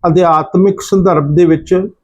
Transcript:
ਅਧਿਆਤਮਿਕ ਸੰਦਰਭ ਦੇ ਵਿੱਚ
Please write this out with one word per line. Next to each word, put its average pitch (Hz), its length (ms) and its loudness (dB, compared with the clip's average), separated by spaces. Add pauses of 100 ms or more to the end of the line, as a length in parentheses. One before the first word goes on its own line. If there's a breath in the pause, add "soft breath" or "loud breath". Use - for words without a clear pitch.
ਅਧਿਆਤਮਿਕ 175 720 0
ਸੰਦਰਭ 165 540 0
ਦੇ 175 100 4
ਵਿੱਚ 180 440 -2 (160)